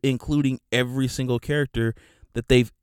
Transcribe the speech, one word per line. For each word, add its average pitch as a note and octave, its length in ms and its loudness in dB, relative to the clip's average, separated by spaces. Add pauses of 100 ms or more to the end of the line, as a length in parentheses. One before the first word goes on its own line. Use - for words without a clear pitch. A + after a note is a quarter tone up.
including C3+ 520 0 (120)
every B2+ 380 0
single B2+ 300 -2
character B2 560 -2 (400)
that A#2+ 140 -6
they've B2 240 2 (100)